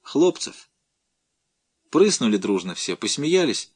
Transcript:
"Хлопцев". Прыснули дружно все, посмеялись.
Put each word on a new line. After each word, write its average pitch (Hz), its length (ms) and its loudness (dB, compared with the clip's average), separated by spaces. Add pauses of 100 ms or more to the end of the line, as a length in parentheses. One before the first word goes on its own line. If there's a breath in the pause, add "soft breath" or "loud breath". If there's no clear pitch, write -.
"Хлопцев". - 680 -2 (1200)
Прыснули 139 480 2
дружно 92 380 -2
все, - 200 -6
посмеялись. 147 800 -2